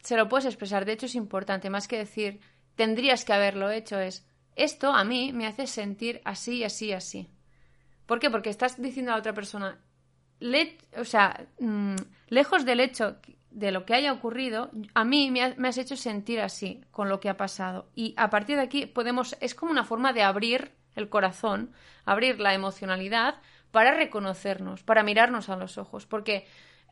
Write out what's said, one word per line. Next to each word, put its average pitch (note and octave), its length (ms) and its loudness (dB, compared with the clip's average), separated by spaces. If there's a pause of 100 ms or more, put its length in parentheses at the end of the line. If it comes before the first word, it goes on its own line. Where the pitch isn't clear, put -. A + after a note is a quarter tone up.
Se A#3+ 140 -2
lo A3 120 6
puedes C4 180 2
expresar, G3+ 380 -2
de G#3+ 80 -2
hecho A3+ 140 -6
es B3 80 -8
importante, G3 560 -4
más G3 180 -4
que A#3 100 -4
decir, G#3 420 -6 (340)
"Tendrías A#3+ 500 2
que A3+ 80 0
haberlo G3+ 380 2
hecho", G#3+ 280 -6
es, F#3+ 280 -6 (280)
"Esto C#4+ 380 0
a G3+ 120 4
mí B3+ 280 -2
me A#3 140 -4
hace A3 200 -6
sentir A3+ 580 -6
así, A#3+ 400 -6
así, G#3+ 280 -6
así". F#3 360 -10 (800)
¿Por A#3 140 -2
qué? C#4 100 2
Porque A3+ 200 -2
estás B3 300 -2
diciendo B3+ 300 -6
a A3+ 60 2
la A3 40 -2
otra G#3+ 140 -4
persona, G3+ 440 -8 (600)
le-, C#4+ 400 -2 (180)
o A#3+ 80 -6
sea, G3+ 420 2 (120)
mm, G#3 380 -2 (320)
lejos C#4+ 360 4
del A#3+ 160 4
hecho B3+ 360 0 (340)
de G3+ 220 -2
lo F#3 120 -4
que A3+ 100 2
haya C#4 180 2
ocurrido, A#3+ 580 -4 (240)
a A3+ 100 4
mí C4+ 260 4
me B3+ 120 0
ha-, B3+ 140 0
me B3+ 120 0
has A#3+ 100 -2
hecho C4 180 -6
sentir A3 440 -4
así G3 420 -6 (100)
con G3+ 160 -2
lo G3 120 0
que G3+ 80 -4
ha F#3+ 80 -2
pasado. F#3+ 580 -6
Y A3 220 -6
a - 140 4
partir G#3+ 260 2
de C#4 60 4
aquí C4+ 240 -2
podemos, B3 540 -2
es B3 140 -4
como E4 180 -4
una B3+ 120 2
forma B3+ 280 0
de A#3 100 2
abrir A#3 500 2 (220)
el G#3 140 -6
corazón, G3+ 640 0 (320)
abrir A3+ 340 2
la G3+ 160 4
emocionalidad G3 840 -2 (320)
para A3+ 220 8
reconocernos, G3 920 -2
para A3 180 6
mirarnos A3 460 4
a F#3+ 80 -4
los F#3 220 -8
ojos. G3 280 -12
Porque, G#3 400 -4 (460)